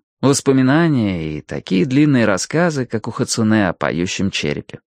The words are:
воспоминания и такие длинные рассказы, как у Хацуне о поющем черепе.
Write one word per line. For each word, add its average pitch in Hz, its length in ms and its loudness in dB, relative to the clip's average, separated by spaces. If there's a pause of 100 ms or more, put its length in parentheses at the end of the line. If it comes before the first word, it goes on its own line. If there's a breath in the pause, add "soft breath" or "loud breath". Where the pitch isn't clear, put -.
(220)
воспоминания 131 1160 2
и 71 40 -10
такие 180 440 -2
длинные 135 400 4
рассказы, 143 600 0
как - 220 -6
у 117 40 -8
Хацуне 110 560 0
о 80 60 -2
поющем 85 560 -2
черепе. - 500 -6 (100)